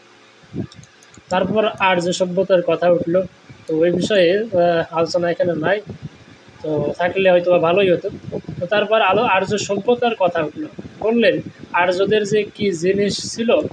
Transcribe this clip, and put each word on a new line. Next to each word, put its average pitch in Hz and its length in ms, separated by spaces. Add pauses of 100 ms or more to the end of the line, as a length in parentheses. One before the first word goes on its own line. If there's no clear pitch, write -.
(1300)
তারপর 196 360 (140)
আর্য 180 340
সভ্যতার 180 480
কথা 170 280
উঠলো, 175 340 (440)
তো 160 100
ওই 170 140
বিষয়ে, 180 480
আহ, 175 580
আলোচনা 170 340
এখানে 175 240
নাই, 175 260 (840)
তো 147 340
থাকলে 180 340
হয়তো 180 200
বা 175 80
ভালোই 180 300
হতো। 170 200 (500)
তো 180 60
তারপর 208 360
আলো 196 200
আর্য 196 360
সভ্যতার 220 580
কথা 175 280
উঠলো, 151 240 (320)
বললেন 208 420 (320)
আর্যদের 190 500
যে 208 200
কি 208 280
জিনিস 190 640
ছিল 220 260 (120)